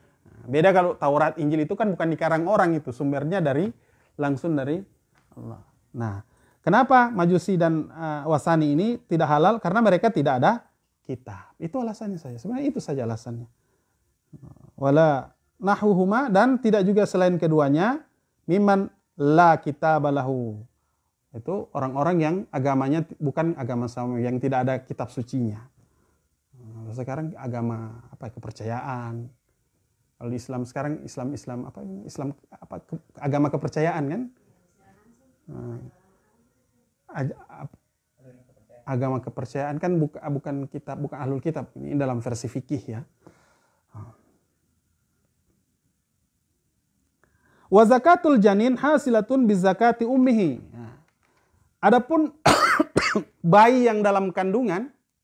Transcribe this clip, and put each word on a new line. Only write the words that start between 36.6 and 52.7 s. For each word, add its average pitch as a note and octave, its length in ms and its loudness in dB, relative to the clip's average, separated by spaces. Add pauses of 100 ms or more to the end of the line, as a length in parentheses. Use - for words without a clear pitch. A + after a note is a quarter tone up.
aj-, D#3 240 -6
ap-, D3+ 440 -20 (1080)
agama C3 320 -2
kepercayaan C#3 560 -8
kan F3+ 240 -2
buka-, D3 240 -4
bukan C#3+ 320 -6 (160)
kitab, C#3 280 -12
bukan C#3+ 200 -10
ahlul C3+ 240 -6
kitab. D3+ 320 -6
Ini C#3 240 -6
dalam B2+ 240 -4
versi A#2+ 240 -6
fikih, C3 400 -8
ya. A2+ 120 -10 (4000)
Wa - 160 8
zakatul D4 560 6
janin G#3+ 400 4
hasilatun C4 680 2
bi G#3 120 4
zakati A3+ 480 2
ummihi. A3+ 640 2
Nah, A#2 240 -18 (880)
adapun B3 480 4 (560)